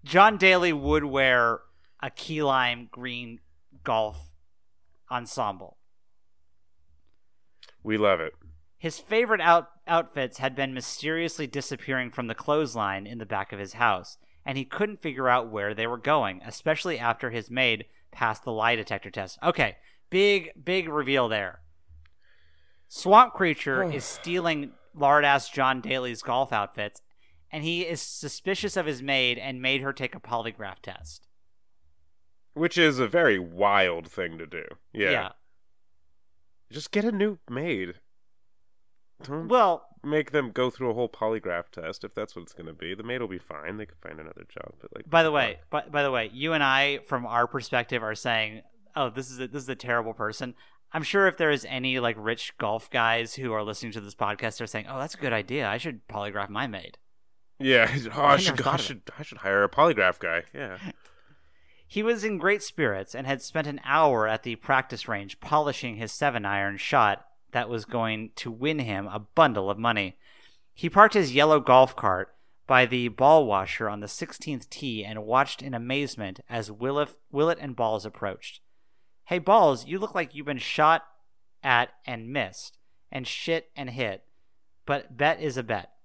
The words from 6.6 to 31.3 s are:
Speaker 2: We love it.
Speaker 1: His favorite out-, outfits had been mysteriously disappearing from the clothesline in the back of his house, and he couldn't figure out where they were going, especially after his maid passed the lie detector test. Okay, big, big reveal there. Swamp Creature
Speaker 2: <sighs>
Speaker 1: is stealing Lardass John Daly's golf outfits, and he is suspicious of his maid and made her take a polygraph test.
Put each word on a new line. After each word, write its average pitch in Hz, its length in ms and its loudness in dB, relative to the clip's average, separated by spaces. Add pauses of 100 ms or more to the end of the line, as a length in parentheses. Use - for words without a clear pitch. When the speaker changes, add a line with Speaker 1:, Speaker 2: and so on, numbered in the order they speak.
Speaker 2:
We 107 160 -2
love 98 220 4
it. 80 120 -6 (460)
Speaker 1:
His 165 200 -8
favorite 220 440 0
out-, 170 260 6 (180)
outfits 160 520 -2
had 131 180 -4
been 135 160 -4
mysteriously 156 760 -6
disappearing 127 640 -6
from 120 180 -8
the 113 60 -6
clothesline 110 720 -2
in 117 120 -12
the 110 80 -10
back 101 260 -6
of 101 60 -10
his 98 160 -10
house, 107 420 0 (280)
and 131 120 -6
he 135 80 -6
couldn't 208 380 -4
figure 131 260 -2
out 120 220 2
where 104 240 -4
they 113 120 -2
were 120 120 -4
going, 107 480 0
especially 156 520 -4
after 117 320 -2
his 113 200 -8
maid 120 340 0 (260)
passed 110 340 -2
the 123 80 -6
lie 110 240 2
detector 101 340 -6
test. 95 320 -10
Okay, 143 340 0 (320)
big, 190 420 2 (140)
big 180 240 -2
reveal 135 400 0
there. 101 320 -4 (1300)
Swamp 220 460 6
Creature 147 480 0
Speaker 2:
<sighs> 170 100 -2
Speaker 1:
is 139 120 -6
stealing 165 680 -4 (240)
Lardass 143 560 4
John 131 300 2
Daly's 127 400 -4
golf 131 300 0
outfits, 104 500 -4 (500)
and 156 120 -8
he 170 180 -2
is 170 180 -6
suspicious - 800 -6
of 160 80 -2
his 131 160 -6
maid 131 360 2
and 131 220 -10
made 131 220 0
her 139 100 -4
take 131 220 -8
a - 60 -16
polygraph 110 600 -8
test. 85 440 -16 (1300)